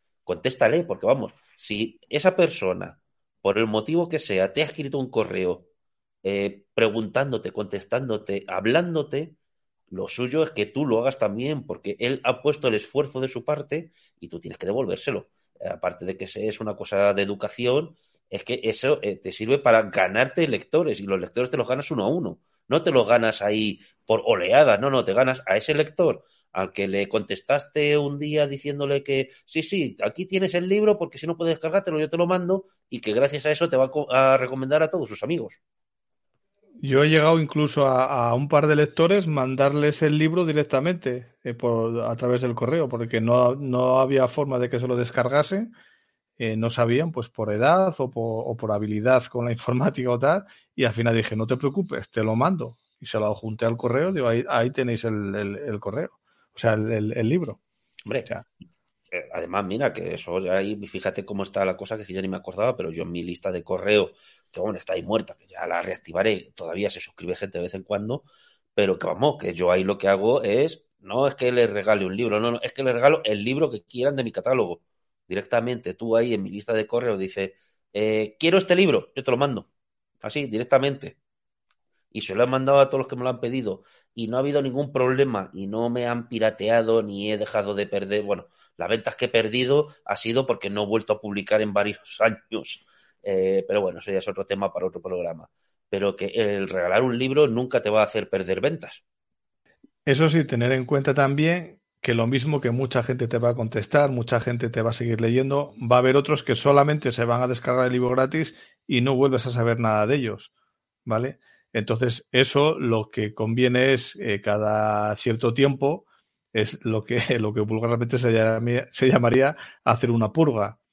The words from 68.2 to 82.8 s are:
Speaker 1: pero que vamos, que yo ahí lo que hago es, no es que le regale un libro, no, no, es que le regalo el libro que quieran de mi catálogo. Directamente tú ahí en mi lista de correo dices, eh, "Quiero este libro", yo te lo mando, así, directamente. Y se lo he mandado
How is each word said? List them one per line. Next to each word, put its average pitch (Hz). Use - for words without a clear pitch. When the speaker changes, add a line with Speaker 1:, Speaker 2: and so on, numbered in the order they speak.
Speaker 1:
pero 98
que -
vamos, 113
que 92
yo 90
ahí 92
lo 98
que 95
hago 101
es, 135
no 110
es -
que 123
le 120
regale 101
un 95
libro, 107
no, 120
no, 117
es 120
que 135
le 127
regalo 135
el 107
libro 139
que 107
quieran 135
de 131
mi 113
catálogo. 117
Directamente 113
tú 113
ahí 120
en 98
mi 98
lista 104
de 110
correo 120
dices, 95
eh, 107
"Quiero 165
este 180
libro", 160
yo 131
te 131
lo 120
mando, 131
así, 139
directamente. 131
Y 110
se 95
lo 113
he 123
mandado 131